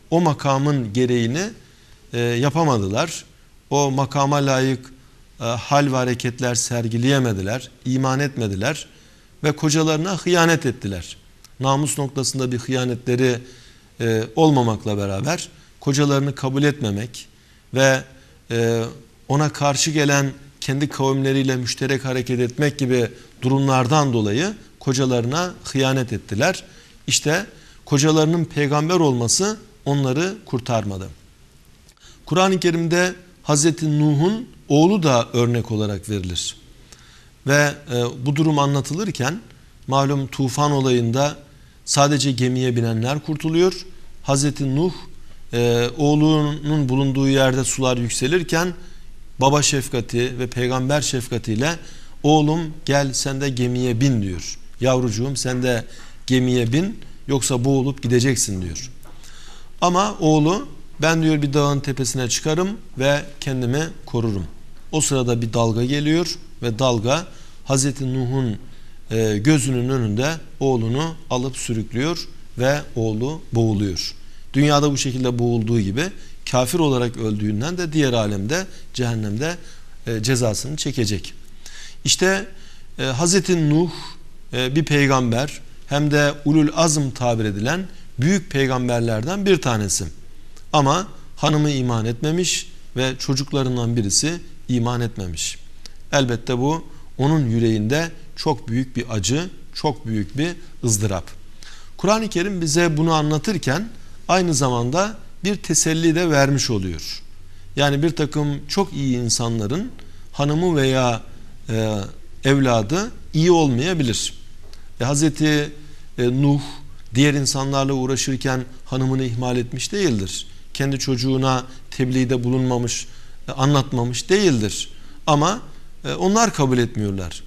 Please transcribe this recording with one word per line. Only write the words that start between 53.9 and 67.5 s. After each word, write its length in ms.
bin." 200
diyor. 380
"Yavrucuğum 540
sen 280
de 220
gemiye 460
bin 260
yoksa 380
boğulup 380
gideceksin." 580
diyor. 300
Ama 380
oğlu 480
"Ben," 220
diyor, 180
"bir 120
dağın 260
tepesine 500
çıkarım 480
ve 220
kendimi 440
korurum." 400
O 100
sırada 400
bir 120
dalga 320
geliyor 500
ve 180
dalga 480